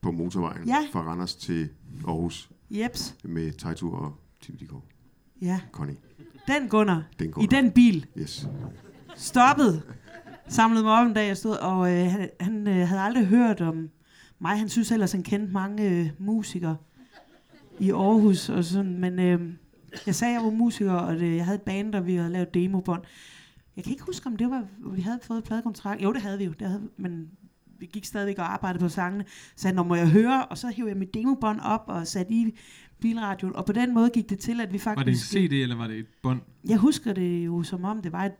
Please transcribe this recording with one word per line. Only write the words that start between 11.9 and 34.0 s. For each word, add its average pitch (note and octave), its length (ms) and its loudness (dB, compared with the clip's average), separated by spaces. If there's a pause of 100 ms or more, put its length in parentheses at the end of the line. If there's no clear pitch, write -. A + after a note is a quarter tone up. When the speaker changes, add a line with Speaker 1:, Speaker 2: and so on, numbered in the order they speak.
Speaker 2:
øh, F3 180 4
han, F#3+ 200 -2 (100)
han, G#3 280 -2
øh, F3+ 200 4
havde F#3+ 120 0
aldrig A3 260 2
hørt A3 340 4
om D#3+ 280 -2 (500)
mig. F3+ 200 -2
Han G#3+ 100 -2
synes A3+ 240 0
ellers, G#3+ 200 2
han F#3 100 -2
kendte G3+ 300 -2
mange, G3 380 -2
øh, E3+ 180 2 (100)
musikere F#3+ 580 -2 (1040)
i F#3+ 100 2
Aarhus G3 580 4
og F3+ 160 0
sådan, F3+ 340 -2
men, F3+ 200 -2
øh, F3+ 220 4 (680)
jeg F#3+ 80 0
sagde, A#3+ 200 0
jeg A#3 100 -2
var A3 60 2
musiker, A3 420 2
og F3 260 0
det, E3+ 180 0
jeg E3+ 80 0
havde F#3+ 120 0
et G3 60 -6
band, G3+ 320 -4
og F#3 120 -2
vi F#3 80 0
havde E3+ 180 0
lavet F3 220 -4
demobånd. F3+ 480 0 (720)
Jeg F#3 80 -12
kan - 80 -6
ikke C#4 120 -8
huske, - 220 -8
om A#3 100 -6
det A#3 140 -2
var, B3+ 140 -4 (300)
vi F#3+ 60 -4
havde A3+ 220 -4
fået A3+ 220 -6
pladekontrakt. G#3+ 580 -6
Jo, G3 100 2
det A#3+ 100 -4
havde G3 160 -6
vi G3+ 60 -2
jo. E3+ 140 -4
Det G3+ 100 -6
havde, G3+ 280 -6
men E3+ 320 -8 (500)
vi F#3 140 -16
gik G3+ 120 -12
stadigvæk G3+ 340 -6
og F3 140 -4
arbejdede F#3 300 -4
på F3+ 60 0
sangene. F#3+ 360 -4 (320)
Så - 60 -16
sagde, F#3+ 140 0
"Nå, F#3 60 2
må F3 120 2
jeg E3+ 160 4
høre?" A#3+ 340 6
Og - 140 -12
så B3 100 -8
hiv A#3 160 -6
jeg G3+ 120 -4
mit F#3+ 180 -6
demobånd A3+ 460 0
op A3 260 -2
og E3+ 200 -6
satte F#3+ 280 -4
i A3+ 240 0 (420)
bilradioen. G#3 560 -2
Og F3+ 100 -6
på G#3 60 0
den B3 220 2
måde A#3 160 6